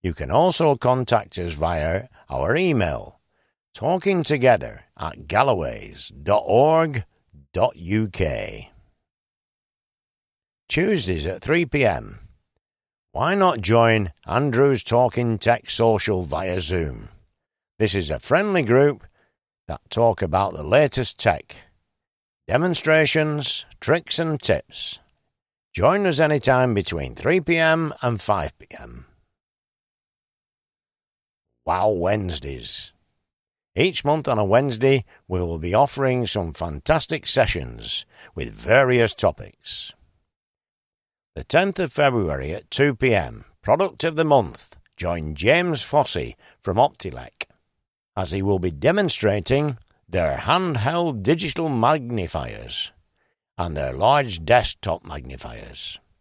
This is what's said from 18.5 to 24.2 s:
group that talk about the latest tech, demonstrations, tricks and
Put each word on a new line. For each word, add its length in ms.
group 420
that 220
talk 320
about 320
the 100
latest 560
tech, 360
demonstrations, 1160
tricks 400
and 200